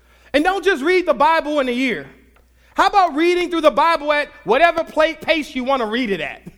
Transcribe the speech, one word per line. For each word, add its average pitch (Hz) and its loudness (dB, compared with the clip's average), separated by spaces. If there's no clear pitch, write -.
And 294 2
don't 370 0
just 349 0
read 359 2
the 302 2
Bible 302 0
in 254 -2
a 240 -2
year. 240 -4
How 370 2
about 370 2
reading 349 0
through 330 -4
the 294 4
Bible 302 0
at 294 -2
whatever 320 2
pla-, 311 0
pace 320 -2
you 254 -6
want 254 -2
to 220 -4
read 226 -4
it 175 -4
at? 135 -12